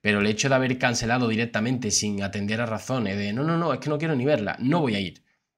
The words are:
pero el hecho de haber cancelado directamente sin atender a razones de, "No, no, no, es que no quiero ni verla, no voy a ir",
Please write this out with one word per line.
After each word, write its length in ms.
pero 180
el 80
hecho 220
de 60
haber 220
cancelado 520
directamente 640
sin 300
atender 380
a 60
razones 520
de, 140
"No, 120
no, 140
no, 140
es 80
que 80
no 100
quiero 180
ni 100
verla, 340
no 220
voy 140
a 40
ir", 240